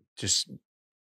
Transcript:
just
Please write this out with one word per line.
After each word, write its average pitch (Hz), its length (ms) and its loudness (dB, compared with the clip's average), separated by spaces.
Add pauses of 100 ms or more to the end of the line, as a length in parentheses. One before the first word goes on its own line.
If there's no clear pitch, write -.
(160)
just - 320 0 (520)